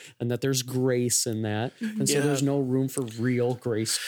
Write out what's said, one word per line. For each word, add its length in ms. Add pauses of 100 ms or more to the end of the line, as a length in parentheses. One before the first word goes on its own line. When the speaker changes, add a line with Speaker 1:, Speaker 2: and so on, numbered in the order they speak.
(180)
Speaker 1:
and 120
that 100
there's 220
grace 640
in 160
that. 380
Speaker 2:
Mm-hmm. 200
Speaker 1:
And 80
so 60
Speaker 3:
Yeah. 100
Speaker 1:
there's 180
no 180
room 280
for 140
real 540
grace 520